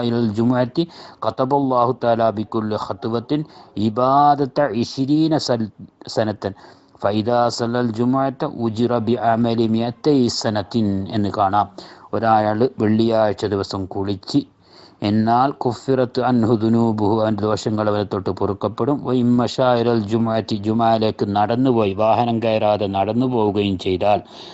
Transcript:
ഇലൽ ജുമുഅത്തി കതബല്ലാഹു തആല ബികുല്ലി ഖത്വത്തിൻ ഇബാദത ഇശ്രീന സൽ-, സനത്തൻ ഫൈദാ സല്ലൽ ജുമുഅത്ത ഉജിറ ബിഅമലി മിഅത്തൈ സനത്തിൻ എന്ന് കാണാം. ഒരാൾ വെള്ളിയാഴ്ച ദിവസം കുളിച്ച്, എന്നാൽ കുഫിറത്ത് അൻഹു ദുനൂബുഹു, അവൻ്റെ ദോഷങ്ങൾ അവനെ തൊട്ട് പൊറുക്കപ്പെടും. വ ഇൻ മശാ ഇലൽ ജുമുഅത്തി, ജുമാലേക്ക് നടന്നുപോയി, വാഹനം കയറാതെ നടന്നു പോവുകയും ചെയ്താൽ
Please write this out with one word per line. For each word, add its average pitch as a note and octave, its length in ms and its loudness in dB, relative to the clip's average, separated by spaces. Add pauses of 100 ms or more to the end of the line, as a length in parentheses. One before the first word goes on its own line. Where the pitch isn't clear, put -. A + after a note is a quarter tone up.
ഇലൽ A#2 280 0
ജുമുഅത്തി B2 560 0 (360)
കതബല്ലാഹു B2+ 720 0
തആല A#2 360 0
ബികുല്ലി G#2+ 520 -4
ഖത്വത്തിൻ A#2 640 -4 (340)
ഇബാദത C3+ 1000 2
ഇശ്രീന D3 600 0
സൽ-, A2+ 340 -2 (360)
സനത്തൻ G#2+ 460 -2 (440)
ഫൈദാ A2 520 0
സല്ലൽ A#2+ 420 -2
ജുമുഅത്ത C3+ 580 -2 (100)
ഉജിറ A#2 380 0
ബിഅമലി A#2 680 0
മിഅത്തൈ A#2+ 500 0 (100)
സനത്തിൻ G#2+ 640 -2 (220)
എന്ന് G2+ 180 -2
കാണാം. G2+ 380 2 (460)
ഒരാൾ G#2+ 460 2 (180)
വെള്ളിയാഴ്ച A2 680 2
ദിവസം G2 400 -4
കുളിച്ച്, G2 540 -4 (640)
എന്നാൽ A2+ 500 2
കുഫിറത്ത് B2+ 680 -2
അൻഹു A#2+ 340 2
ദുനൂബുഹു, A2 640 2
അവൻ്റെ G#2+ 220 0
ദോഷങ്ങൾ G#2+ 480 -2
അവനെ G#2 160 0
തൊട്ട് G2 260 -4
പൊറുക്കപ്പെടും. G#2 720 -2
വ B2 100 -2
ഇൻ B2 180 2
മശാ B2 440 0
ഇലൽ A#2 260 2
ജുമുഅത്തി, A2+ 540 -2
ജുമാലേക്ക് A2 760 0
നടന്നുപോയി, A2 640 2
വാഹനം A2 460 2
കയറാതെ G#2+ 480 0
നടന്നു G#2 400 0
പോവുകയും G#2 500 0
ചെയ്താൽ F#2+ 420 0 (340)